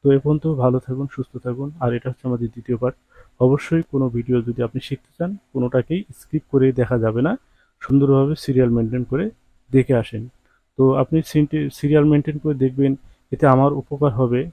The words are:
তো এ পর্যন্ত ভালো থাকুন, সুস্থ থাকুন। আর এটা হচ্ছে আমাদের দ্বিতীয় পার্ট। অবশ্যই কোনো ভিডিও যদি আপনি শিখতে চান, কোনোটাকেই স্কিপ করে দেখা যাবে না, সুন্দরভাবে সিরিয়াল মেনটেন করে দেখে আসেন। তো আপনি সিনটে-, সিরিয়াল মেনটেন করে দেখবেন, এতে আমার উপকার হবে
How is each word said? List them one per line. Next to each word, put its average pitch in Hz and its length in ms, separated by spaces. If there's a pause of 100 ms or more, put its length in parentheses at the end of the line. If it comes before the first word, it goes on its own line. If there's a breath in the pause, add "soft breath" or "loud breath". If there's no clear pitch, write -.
তো 139 100
এ 139 80
পর্যন্ত 151 280
ভালো 127 320
থাকুন, 131 360
সুস্থ - 220
থাকুন। 127 420
আর 120 140
এটা 120 160
হচ্ছে 123 180
আমাদের 120 200
দ্বিতীয় 117 300
পার্ট। 123 180 (440 soft breath)
অবশ্যই 143 520
কোনো 135 180
ভিডিও 120 320
যদি 120 220
আপনি 117 180
শিখতে - 360
চান, 185 200 (160)
কোনোটাকেই 131 500 (160)
স্কিপ - 320
করে 131 200
দেখা 123 280
যাবে 113 220
না, 190 160 (420)
সুন্দরভাবে 139 560
সিরিয়াল 127 340
মেনটেন 117 340
করে 139 220 (460)
দেখে 131 240
আসেন। 110 280 (540)
তো 131 60 (100)
আপনি 143 280
সিনটে-, 151 480
সিরিয়াল 147 360
মেনটেন 147 320
করে 151 160
দেখবেন, 131 420 (360)
এতে - 160
আমার 135 260
উপকার 143 380
হবে 123 300 (120)